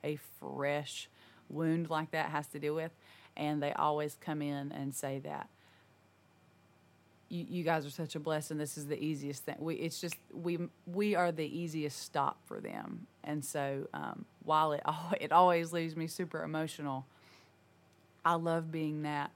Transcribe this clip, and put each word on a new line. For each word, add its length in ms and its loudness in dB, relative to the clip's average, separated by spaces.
a 140 -2
fresh 680 -2
wound 440 2
like 200 0
that 200 0
has 160 -2
to 120 -8
deal 140 0
with. 180 -2
And 240 0
they 120 2
always 460 2
come 220 -2
in 300 -2
and 240 -4
say 240 -2
that 280 -6
you, 180 -4
you 160 -2
guys 220 2
are 60 -8
such 240 -6
a 40 -2
blessing. 380 -2
This 180 -4
is 120 -8
the 140 -2
easiest 440 -2
thing. 140 -4
We, 160 -2
it's 260 -4
just, 140 -6
we, 240 -2
we 260 2
are 180 4
the 140 -2
easiest 560 -4
stop 460 0
for 120 -8
them. 460 -8
And 220 -2
so, 480 -2
um, 320 -6
while 280 6
it 120 0
al-, 320 0
<laughs> 60 -2
it 100 0
always 400 8
leaves 240 0
me 120 -2
super 360 -4
emotional, 640 -2
I 80 6
love 380 2
being 320 -2
that 320 -2